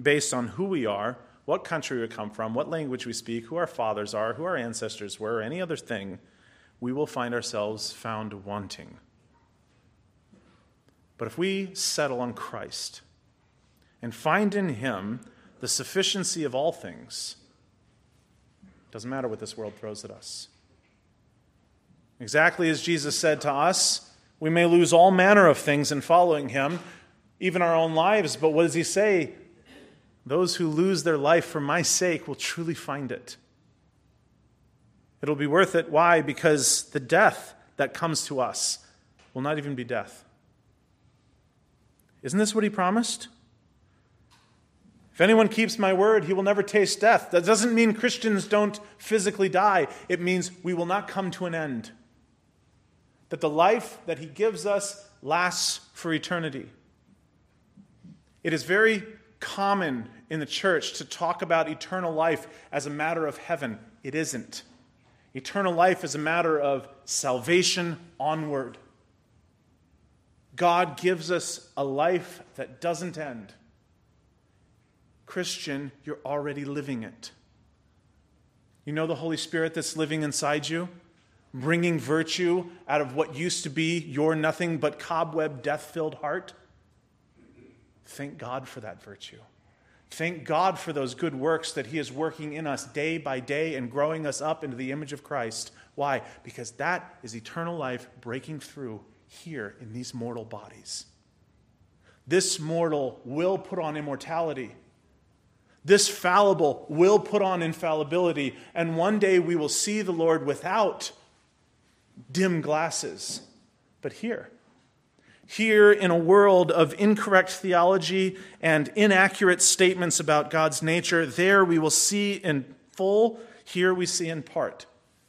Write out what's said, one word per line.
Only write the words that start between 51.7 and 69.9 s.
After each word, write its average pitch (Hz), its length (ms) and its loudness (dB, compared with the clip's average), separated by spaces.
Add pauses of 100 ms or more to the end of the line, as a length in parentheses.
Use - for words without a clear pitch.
That 156 120 -8
the 156 80 2
life 180 560 2
that 160 140 -6
he 160 80 -12
gives 185 380 -2
us - 440 -4 (120)
lasts 175 720 -2
for 165 200 -6
eternity. 156 580 -6 (1700)
It 160 100 -2
is 143 100 -2
very 208 540 2 (240)
common 175 680 -2 (200)
in 156 120 -4
the 139 40 -6
church - 480 -2
to 151 120 -12
talk 175 360 -4
about 165 280 0
eternal 170 440 -6
life 160 320 0 (280)
as 143 120 -4
a 147 40 -8
matter 156 360 -4
of 143 120 -6
heaven. 143 420 -6 (240)
It 135 100 -10
isn't. 139 500 -6 (720)
Eternal 180 400 -4
life 180 300 4
is 139 100 -6
a 151 60 -4
matter 160 400 0
of 139 300 -2 (160)
salvation 170 920 0 (220)
onward. 143 580 -4 (1800)